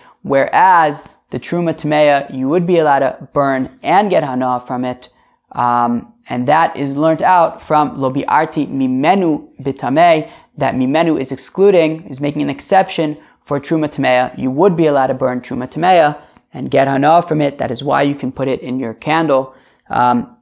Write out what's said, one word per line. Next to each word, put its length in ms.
Whereas 800
the 100
Truma 360
Tmeya, 600
you 140
would 180
be 120
allowed 220
to 340
burn 480
and 260
get 160
Hana'ah 420
from 200
it. 240
Um, 580
and 180
that 260
is 220
learnt 240
out 400
from 380
Lo 120
Bi'arti 560
Mimenu 800
Bitamei, 680
that 180
Mimenu 460
is 120
excluding, 760
is 120
making 220
an 80
exception 720
for 180
Truma 280
Tmeya. 500
You 120
would 240
be 120
allowed 220
to 60
burn 280
Truma 280
Tmeya 480
and 160
get 180
Hana'ah 400
from 140
it. 160
That 120
is 140
why 180
you 120
can 180
put 160
it 140
in 160
your 160
candle, 600
um, 520